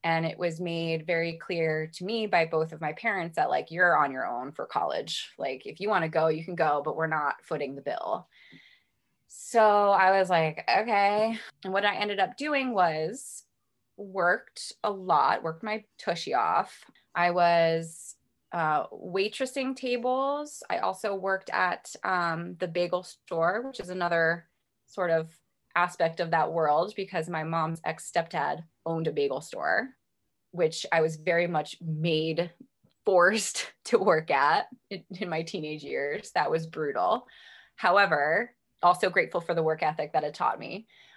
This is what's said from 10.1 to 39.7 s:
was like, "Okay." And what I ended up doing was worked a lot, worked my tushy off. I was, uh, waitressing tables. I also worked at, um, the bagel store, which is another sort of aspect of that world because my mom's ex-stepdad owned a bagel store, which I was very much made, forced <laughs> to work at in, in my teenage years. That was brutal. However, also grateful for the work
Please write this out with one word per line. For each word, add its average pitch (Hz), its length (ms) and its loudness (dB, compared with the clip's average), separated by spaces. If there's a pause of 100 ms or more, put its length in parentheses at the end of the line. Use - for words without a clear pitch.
was 185 120 4
like, 160 400 2
"Okay." 208 680 2 (240)
And 190 100 -4
what 196 120 2
I 208 100 0
ended 208 240 -2
up 185 180 -2
doing 269 360 -2
was 170 720 0 (540)
worked 190 760 -2 (100)
a 202 80 0
lot, 185 500 2
worked 165 220 -6
my 214 220 -6 (120)
tushy 165 360 -4
off. - 500 0 (320)
I 175 160 2
was, 165 840 2 (340)
uh, 156 360 0
waitressing 254 880 -4
tables. 262 960 -2
I - 100 -2
also 196 360 -4
worked 190 360 -4
at, - 520 -2
um, 175 520 -2
the 175 120 -4
bagel 175 360 -2
store, 180 580 -2
which 262 180 -10
is 180 100 -10
another 170 600 0 (360)
sort 180 260 -2
of 160 180 2 (460)
aspect 175 440 2
of 165 120 -4
that 160 200 2
world 160 440 2
because 185 340 -4
my 160 140 -4
mom's 165 400 -2
ex-stepdad 160 800 -4 (220)
owned 165 220 -4
a 160 40 -2
bagel 143 300 -2
store, 92 480 -4 (640)
which 165 400 -2
I 165 100 4
was 160 160 0
very 170 300 0
much 156 340 -4
made, 160 720 -2 (520)
forced 190 760 4
<laughs> - 80 -20
to - 140 4
work 170 320 2
at 147 360 4 (220)
in, 185 140 -10 (160)
in 190 100 -6
my 165 140 -2
teenage 156 400 -8
years. 139 480 -6
That 151 180 0
was 165 160 0
brutal. 160 640 -2 (480)
However, 180 800 2 (260)
also 175 280 6
grateful 175 320 0
for 170 120 -2
the 165 100 2
work 160 200 0